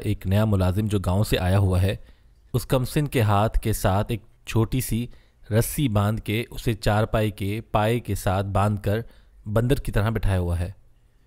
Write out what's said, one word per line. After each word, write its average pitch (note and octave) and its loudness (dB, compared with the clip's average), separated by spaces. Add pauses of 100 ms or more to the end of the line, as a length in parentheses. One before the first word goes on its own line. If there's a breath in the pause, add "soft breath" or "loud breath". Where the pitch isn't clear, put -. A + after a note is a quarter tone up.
एक G#2 -2
नया G2+ 4
मुलाजिम, G2 2
जो G2+ 0
गांव F#2 0
से B2+ 0
आया F#2 2
हुआ F#2 2
है, F#2+ 0 (560 soft breath)
उस B2+ 0
कमसिन C#3 0
के C3+ 0
हाथ G#2+ 2
के A2 -2
साथ G2+ 0
एक A#2 -4 (240)
छोटी A2+ 0
सी A#2 -4 (420 soft breath)
रस्सी A2+ 2
बांध G#2 0
के A2 -2 (100)
उसे - -4
चारपाई A2 0
के G#2 -6 (120)
पाए A2+ 2
के G#2 -4
साथ G2 0
बांधकर G2+ 0 (420 soft breath)
बंदर A2+ 2
की A2+ -6
तरह G#2+ 2
बिठाया G2+ 2
हुआ F2 0
है। F2 -4 (520)